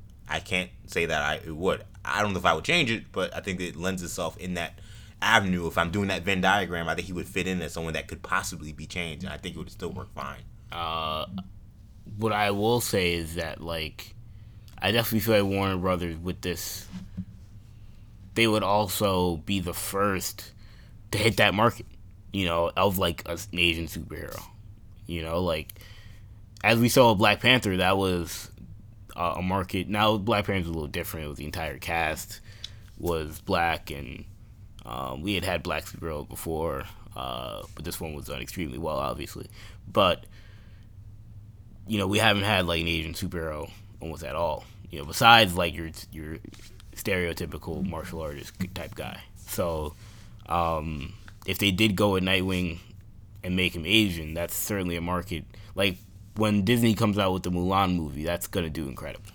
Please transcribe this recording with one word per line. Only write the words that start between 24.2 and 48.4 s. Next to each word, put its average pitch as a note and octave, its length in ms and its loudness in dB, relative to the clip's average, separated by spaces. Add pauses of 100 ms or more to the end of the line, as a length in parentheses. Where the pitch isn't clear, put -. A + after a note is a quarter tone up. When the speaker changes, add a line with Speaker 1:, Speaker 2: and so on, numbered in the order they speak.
Speaker 2:
You E2+ 180 -4
know, E2 180 0
like, D#2+ 320 -2 (880)
as A2+ 160 8
we A#2+ 100 6
saw B2+ 200 10
with G#2+ 100 6
Black G#2 220 8
Panther, A#2 360 6
that F#2 200 6
was, F2+ 520 0 (680)
uh, E2+ 220 0
a F2 40 -2
market. F#2 480 0
Now, G#2+ 280 4
Black G2+ 280 2
Panther G2 160 0
was E2+ 80 -4
a E2 40 -4
little D#2 140 -2
different. D#2+ 380 -6
It D2 40 -6
was C#2 80 -8
the C2+ 80 -8
entire D#2 320 -6
cast D#2+ 640 -2 (580)
was D#2 440 -2
black E2+ 500 0
and C#2 320 -10 (680)
um, C2 300 -6
we G2 140 0
had F#2 100 0
had F2 180 0
Black D#2+ 220 -2
Superhero D2+ 420 -8
before, D#2 560 -4 (320)
uh, B1 460 -8 (140)
but D2+ 100 -10
this E2 160 -6
one D#2+ 120 -6
was C#2+ 120 -10
done C#2+ 160 -8
extremely C2 360 -6
well, D#2 200 -2
obviously. C2+ 500 -4 (440)
But, F#2 340 4 (1600)
you G#2+ 100 0
know, G2 100 2
we G2+ 120 4
haven't G#2 240 6
had, F#2 240 4
like, E2+ 140 2
an E2 60 0
Asian E2 260 -2
superhero D#2+ 560 -4 (320)
almost D#2+ 220 -8
at C2+ 120 -6
all, D#2+ 300 0 (240)
you D#2 100 -8
know, C#2+ 60 -8
besides, A2 500 10
like, F2 200 2
your, E2 140 -6 (220)
your D#2 260 -10 (580)
stereotypical E2 920 -2
martial D#2+ 340 -6
artist D2 380 -8